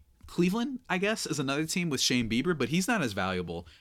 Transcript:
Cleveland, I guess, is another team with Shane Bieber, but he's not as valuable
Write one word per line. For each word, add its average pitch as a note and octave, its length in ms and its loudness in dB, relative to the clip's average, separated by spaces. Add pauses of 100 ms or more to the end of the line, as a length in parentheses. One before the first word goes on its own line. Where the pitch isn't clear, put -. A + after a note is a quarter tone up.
(260)
Cleveland, A#3 640 0
I F#3 100 0
guess, G#3 260 0
is D3+ 140 -2
another C#3+ 260 0
team E3+ 240 -2
with C3 120 0
Shane B2 280 2
Bieber, C#3 300 2
but A#2+ 120 0
he's F3+ 180 2
not A#3 120 2
as B2 120 0
valuable F2+ 560 -2 (120)